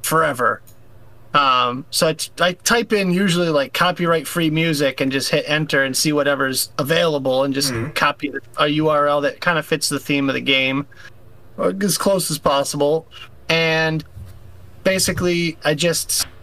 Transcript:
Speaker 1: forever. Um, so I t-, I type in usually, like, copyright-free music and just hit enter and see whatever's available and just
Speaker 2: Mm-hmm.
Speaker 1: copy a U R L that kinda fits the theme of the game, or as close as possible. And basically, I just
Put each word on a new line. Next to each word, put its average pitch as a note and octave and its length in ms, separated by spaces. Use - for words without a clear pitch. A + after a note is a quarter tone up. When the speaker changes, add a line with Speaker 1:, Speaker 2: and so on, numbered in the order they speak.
Speaker 1:
forever. B2+ 580
Um, B2+ 560
so - 200
I D#3+ 40
t-, - 180
I F3+ 120
type A#3 400
in G3 180
usually, F3 380
like, C#3+ 240
copyright-free E3+ 760
music D3+ 500
and C3+ 100
just C3+ 200
hit D3+ 180
enter D3 340
and C3 140
see D#3 160
whatever's C3+ 680
available C#3+ 680
and C#3 100
just C3+ 180
Speaker 2:
Mm-hmm. A#2+ 200
Speaker 1:
copy C#3+ 400
a D3+ 100
U D3+ 220
R D3 160
L D3 160
that C#3+ 180
kinda E3 220
fits D3 260
the C#3+ 100
theme C#3 300
of C3 60
the B2+ 80
game, C3+ 440
or F3 160
as G3+ 140
close G3 340
as D3+ 80
possible. C#3+ 680
And D#3+ 560
basically, F3 800
I D3+ 80
just D#3 540